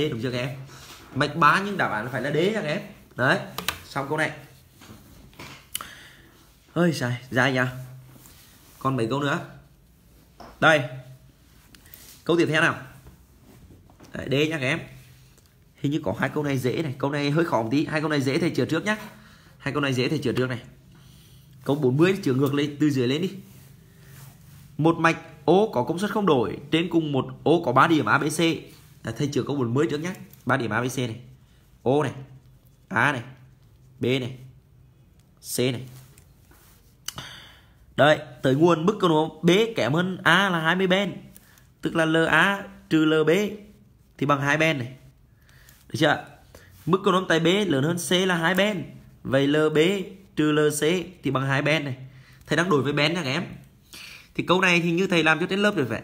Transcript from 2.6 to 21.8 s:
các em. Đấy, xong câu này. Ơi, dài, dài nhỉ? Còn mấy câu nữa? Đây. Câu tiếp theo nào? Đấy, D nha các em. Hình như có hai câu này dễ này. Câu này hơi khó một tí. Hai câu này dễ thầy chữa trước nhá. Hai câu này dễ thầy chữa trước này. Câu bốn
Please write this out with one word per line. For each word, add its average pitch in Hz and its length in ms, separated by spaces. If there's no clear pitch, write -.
các 151 60
em. 180 140
Đấy, 139 220
xong 139 240
câu 151 100
này. 147 120
Ơi, 170 200
dài, 123 380
dài 131 220
nhỉ? 127 80
Còn 131 180
mấy 113 100
câu 135 140
nữa? 147 180
Đây. 151 200
Câu 170 120
tiếp 165 100
theo 156 140
nào? 156 180
Đấy, - 180
D 151 200
nha 160 80
các 127 80
em. 156 140
Hình 139 160
như 156 120
có 92 140
hai 135 100
câu 147 140
này 139 160
dễ 123 240
này. 135 160
Câu 139 120
này 143 200
hơi 165 140
khó 127 180
một 113 80
tí. 147 160
Hai 156 140
câu 156 100
này 147 100
dễ 131 180
thầy 175 120
chữa 127 140
trước 156 200
nhá. 214 120
Hai 139 140
câu 143 100
này 135 120
dễ 127 140
thầy 151 100
chữa 117 140
trước 123 140
này. 123 160
Câu 143 120
bốn 135 200